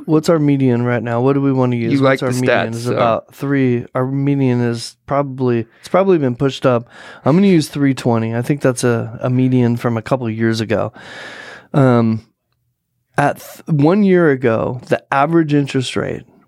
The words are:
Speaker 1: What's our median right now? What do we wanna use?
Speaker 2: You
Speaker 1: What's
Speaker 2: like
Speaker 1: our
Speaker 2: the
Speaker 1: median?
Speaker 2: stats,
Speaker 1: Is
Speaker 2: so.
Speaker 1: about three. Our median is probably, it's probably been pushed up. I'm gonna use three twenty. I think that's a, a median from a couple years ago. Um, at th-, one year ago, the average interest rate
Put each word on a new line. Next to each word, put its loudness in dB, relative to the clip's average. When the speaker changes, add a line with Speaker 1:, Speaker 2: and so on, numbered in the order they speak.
Speaker 1:
What's 2
our 2
median 2
right -2
now? -4
What 2
do 0
we 0
wanna 0
use? -2
Speaker 2:
You 2
Speaker 1:
What's 2
Speaker 2:
like -2
Speaker 1:
our -2
Speaker 2:
the -4
Speaker 1:
median? 0
Speaker 2:
stats, -8
Speaker 1:
Is -10
Speaker 2:
so. -2
Speaker 1:
about -2
three. 0
Our -2
median 0
is -4
probably, -2
it's -20
probably 2
been -2
pushed -2
up. 0
I'm 4
gonna 4
use 4
three 0
twenty. -2
I -2
think -4
that's 0
a, -2
a -2
median 2
from -2
a -4
couple -4
years -2
ago. -4
Um, 2
at -2
th-, -20
one 2
year 4
ago, -2
the -2
average 2
interest -2
rate -6